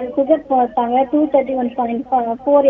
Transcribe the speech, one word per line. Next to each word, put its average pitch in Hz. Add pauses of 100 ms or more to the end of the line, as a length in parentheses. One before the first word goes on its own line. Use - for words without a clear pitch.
(160)
sugar 302
போட்டாங்க, 247
டூ 302
தேர்ட்டி 269
ஒன் 240
பாயிண்ட் 233
ஃபோர் 262